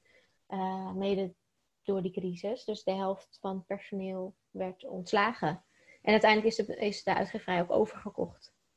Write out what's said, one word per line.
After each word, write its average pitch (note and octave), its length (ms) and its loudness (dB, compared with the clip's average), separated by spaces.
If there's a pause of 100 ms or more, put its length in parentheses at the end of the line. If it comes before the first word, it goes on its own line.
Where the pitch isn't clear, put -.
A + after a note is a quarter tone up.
(480)
eh, F#3+ 460 -4
mede F#3+ 400 -2 (500)
door G3 180 0
die F3+ 100 -2
crisis. F#3 520 -4
Dus G#3+ 200 -6
de F#3+ 100 2
helft F#3+ 480 -4
van F#3+ 140 -4
het F3+ 100 -8
personeel F#3+ 680 -6 (160)
werd F#3 340 -8
ontslagen. G3+ 800 0 (380)
En G#3 100 2
uiteindelijk G#3+ 460 6
is G#3 80 -2
de, - 100 -6
is - 280 -2
de F#3+ 120 2
uitgeverij F3+ 460 0
ook F3 100 -2
overgekocht. - 840 -2 (240)